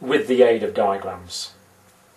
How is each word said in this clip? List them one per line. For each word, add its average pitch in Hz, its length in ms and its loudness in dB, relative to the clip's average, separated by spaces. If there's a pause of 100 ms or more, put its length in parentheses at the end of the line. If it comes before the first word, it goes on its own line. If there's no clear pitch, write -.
with 135 280 -2
the 123 120 4
aid 113 220 6
of 101 100 -4
diagrams. 95 800 -4 (640)